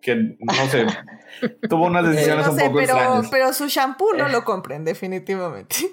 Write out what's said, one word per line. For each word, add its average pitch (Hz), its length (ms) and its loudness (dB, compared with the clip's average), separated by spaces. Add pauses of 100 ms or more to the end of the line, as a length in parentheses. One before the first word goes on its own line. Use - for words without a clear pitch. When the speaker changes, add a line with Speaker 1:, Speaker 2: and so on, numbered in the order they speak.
Speaker 1:
que, 120 140 0
no 113 380 -2 (180)
sé, 120 160 2 (400)
Speaker 2:
<laughs> - 420 -6
Speaker 1:
tuvo 165 160 4
unas 175 240 2
decisiones 151 380 2
Speaker 3:
No 156 60 2
Speaker 1:
un 143 40 -2
Speaker 3:
sé, 277 80 4
Speaker 1:
poco 247 140 2
Speaker 3:
pero, - 160 2
Speaker 1:
extrañas. 247 340 2
Speaker 3:
pero 262 240 2
su 294 140 -4
shampoo 285 500 0
no 294 100 0
Speaker 2:
Eh. 285 40 0
Speaker 3:
lo 240 120 0
compren, 175 400 -6
definitivamente. 185 920 -6 (180)